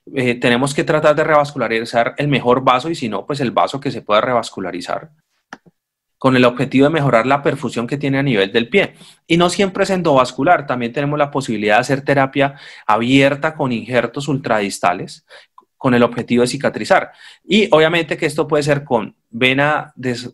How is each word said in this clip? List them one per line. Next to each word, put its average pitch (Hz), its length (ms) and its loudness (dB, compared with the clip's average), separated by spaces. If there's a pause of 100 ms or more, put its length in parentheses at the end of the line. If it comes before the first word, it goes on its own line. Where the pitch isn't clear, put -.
(140)
eh, 123 200 0
tenemos 127 400 0
que 165 100 -2
tratar 156 320 2
de 156 80 0
revascularizar 127 920 0
el 147 100 -2
mejor 123 340 2
vaso 127 280 2
y 170 40 -4
si 127 140 -6
no, 143 180 -6
pues 139 140 -6
el 117 120 -2
vaso 95 280 0
que 139 100 -4
se 113 120 -10
pueda 104 180 2
revascularizar, 107 880 -4 (1080)
con 131 180 2
el 123 80 6
objetivo 131 400 2
de 147 140 2
mejorar 123 280 2
la 139 160 0
perfusión 120 440 -4
que 147 100 -6
tiene 139 220 -2
a 139 40 -2
nivel 101 300 0
del 117 160 0
pie. 190 240 0 (340)
Y 170 120 2
no 175 100 4
siempre 190 360 0
es 185 60 -4
endovascular, 151 760 2
también 123 260 -4
tenemos 147 260 -4
la 143 120 0
posibilidad 107 460 0
de 120 40 4
hacer 135 220 -2
terapia 139 520 0 (320)
abierta 139 680 2
con 135 160 -2
injertos 120 560 -4
ultradistales, 107 960 -2 (520)
con 123 180 0
el 120 100 4
objetivo 120 380 0
de 120 60 0
cicatrizar. 127 600 -2 (340)
Y 202 280 2
obviamente 160 440 2
que 170 100 -4
esto 147 200 -2
puede 151 160 0
ser 143 220 0
con 110 320 -2 (140)
vena 139 640 0
des-, 123 380 -8